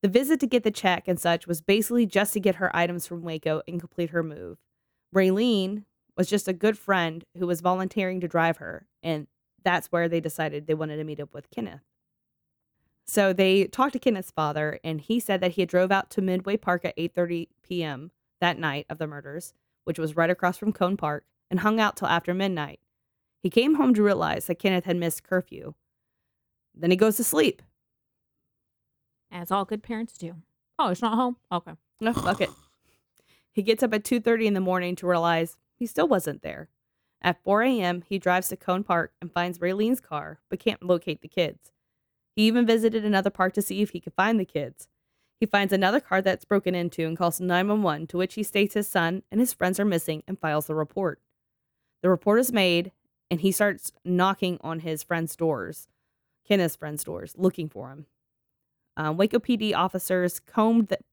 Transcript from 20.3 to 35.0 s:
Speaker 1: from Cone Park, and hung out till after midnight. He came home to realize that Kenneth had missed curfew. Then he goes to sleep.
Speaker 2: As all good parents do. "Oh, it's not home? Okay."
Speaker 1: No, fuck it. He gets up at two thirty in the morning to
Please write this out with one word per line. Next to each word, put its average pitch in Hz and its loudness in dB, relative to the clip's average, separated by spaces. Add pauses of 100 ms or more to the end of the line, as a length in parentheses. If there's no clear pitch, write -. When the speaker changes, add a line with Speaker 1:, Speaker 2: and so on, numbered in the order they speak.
Speaker 1:
from 214 -2
Cone 190 2
Park, 151 -4 (240)
and 185 0
hung 214 2
out 214 2
till - -4
after 170 0
midnight. 180 -4 (640)
He 185 2
came 277 4
home 262 6
to 208 4
realize 165 2
that 175 -4
Kenneth 185 0
had 180 0
missed 170 -2
curfew. - -4 (1000)
Then 170 0
he 185 6
goes 214 4
to 247 -2
sleep. - 2 (1700)
Speaker 2:
As 175 -8
all 196 0
good 214 -8
parents 226 -8
do. 170 -12 (340)
"Oh, 277 0
it's 180 -2
not 226 0
home? 247 0 (160)
Okay." 170 -6 (260)
Speaker 1:
No, 220 0
fuck 202 -2
it. 190 -2 (1040)
He 208 -2
gets 220 2
up 226 0
at 208 0
two 240 0
thirty 220 2
in 202 2
the 190 0
morning 180 0
to 180 -6